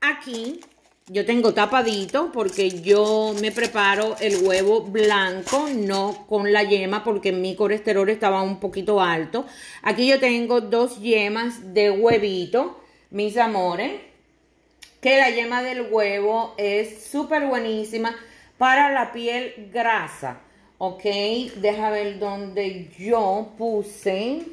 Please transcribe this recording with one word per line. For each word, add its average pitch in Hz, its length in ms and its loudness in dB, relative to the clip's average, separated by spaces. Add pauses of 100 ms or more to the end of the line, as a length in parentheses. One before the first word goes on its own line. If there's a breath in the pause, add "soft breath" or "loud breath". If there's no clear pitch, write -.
Aquí 277 600 -4 (480)
yo 190 180 -2
tengo 226 260 4
tapadito 220 800 0
porque 190 480 -2
yo 208 580 4
me 214 140 -2
preparo 214 680 0
el 202 180 0
huevo 190 440 4
blanco, 202 960 2
no 196 520 -2
con 202 280 2
la 208 80 6
yema, 196 420 -2
porque 202 280 0
mi 185 220 -4
colesterol 202 540 0
estaba 208 320 2
un 190 200 -2
poquito 196 420 0
alto. 175 420 -2 (380 loud breath)
Aquí 220 240 0
yo 269 120 6
tengo 240 440 2
dos 233 400 0
yemas 220 720 -2
de 208 160 6
huevito, 214 920 2 (280 loud breath)
mis 208 260 -4
amores, 208 560 0 (1120)
que 269 160 4
la 262 120 6
yema 240 340 -2
del 247 260 -6
huevo 214 680 0
es 208 540 -2
súper 294 360 -2
buenísima 226 680 -2 (400 loud breath)
para 269 360 4
la 262 200 -2
piel 233 600 -6
grasa, 190 680 -2 (380 soft breath)
¿ok? 185 240 -6 (540)
Deja 208 340 -2
ver 202 300 -4
dónde 196 760 -6
yo 214 600 0
puse. 220 840 -4 (100)